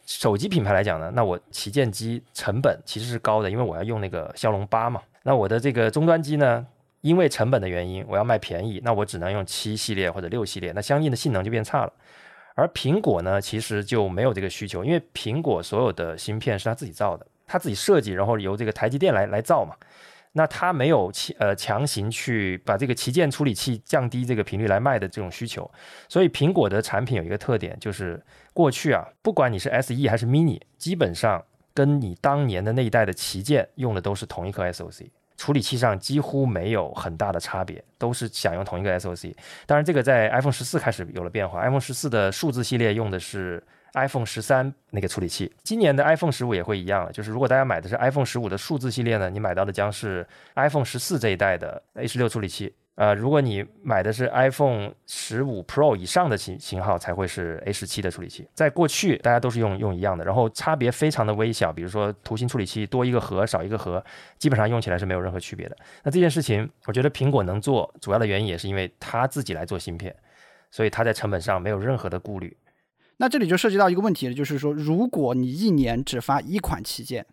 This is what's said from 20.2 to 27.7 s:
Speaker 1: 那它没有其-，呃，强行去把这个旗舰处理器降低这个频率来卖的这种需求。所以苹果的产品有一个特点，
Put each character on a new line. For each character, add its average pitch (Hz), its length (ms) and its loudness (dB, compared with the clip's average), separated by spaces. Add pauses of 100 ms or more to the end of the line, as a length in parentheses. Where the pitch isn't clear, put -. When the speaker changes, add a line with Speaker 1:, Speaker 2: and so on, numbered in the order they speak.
Speaker 1:
那 156 140 2
它 180 260 -2
没 139 160 2
有 104 220 4
其-， - 280 -8
呃， 98 180 2
强 117 300 0
行 107 240 -2
去 101 480 -2
把 104 180 0
这 131 100 -2
个 123 80 0
旗 - 160 -4
舰 147 200 2
处 151 140 -2
理 123 100 2
器 117 300 -4
降 131 260 0
低 123 160 -2
这 123 100 0
个 107 80 2
频 95 160 -4
率 110 80 0
来 98 100 4
卖 127 200 2
的 95 100 -4
这 104 140 -8
种 90 80 -6
需 117 160 -10
求。 - 220 -10 (400)
所 180 140 4
以 175 60 6
苹 160 240 2
果 147 160 4
的 101 140 2
产 101 220 -2
品 123 120 -2
有 82 80 -2
一 82 40 -8
个 98 100 -2
特 123 180 0
点， 90 240 -6